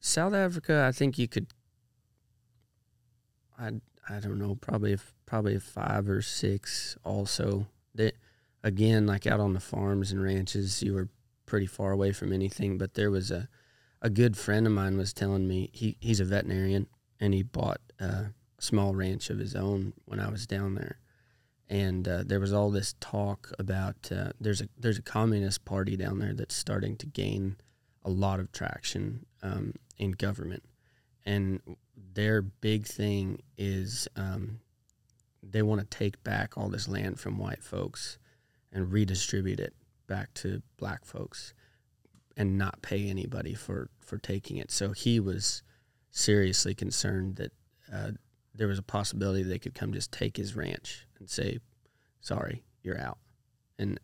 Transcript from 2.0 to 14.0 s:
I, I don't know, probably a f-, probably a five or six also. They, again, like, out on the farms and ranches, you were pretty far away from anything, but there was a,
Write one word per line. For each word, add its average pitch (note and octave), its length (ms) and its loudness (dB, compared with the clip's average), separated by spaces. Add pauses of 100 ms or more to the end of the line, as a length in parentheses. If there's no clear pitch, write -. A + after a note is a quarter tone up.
I, A2+ 140 -6 (360)
I G#2 120 -6
don't G#2 180 -2
know, G2 180 0
probably G#2 360 2
a - 20 4
f-, - 200 -4 (120)
probably G#2 280 2
a G2 60 2
five - 480 0
or G2 140 2
six - 800 -2
also. G2+ 640 0 (280)
They, A2 180 2 (520)
again, G#2+ 420 6
like, G2 200 2
out A2 140 6
on G2+ 120 4
the F#2 80 0
farms G2 520 0
and F#2+ 100 0
ranches, F#2+ 600 0
you G2 120 2
were F#2+ 140 0 (380)
pretty G2 200 0
far G2 260 -2
away G2 200 4
from G2 200 -2
anything, G2 460 0
but F#2+ 160 -4
there G#2 160 2
was F#2+ 200 0
a, F#2 180 -4 (520)